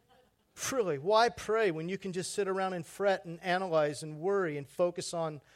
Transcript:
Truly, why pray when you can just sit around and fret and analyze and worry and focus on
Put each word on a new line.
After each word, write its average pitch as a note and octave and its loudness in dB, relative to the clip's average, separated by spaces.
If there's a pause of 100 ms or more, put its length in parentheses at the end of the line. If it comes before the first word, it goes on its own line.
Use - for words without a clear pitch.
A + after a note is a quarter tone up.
(540)
Truly, F#3 -2
why G#3+ 4
pray G#3+ 2
when D#3+ -4
you F#3+ -4
can F#3+ -8
just F3 -6
sit G3+ 0
around F#3+ -2
and E3+ -6
fret G3 0
and E3+ -12
analyze D#3+ 0
and D3+ -10
worry F3+ 0
and C#3+ -8
focus F3 0
on D#3+ -4 (160)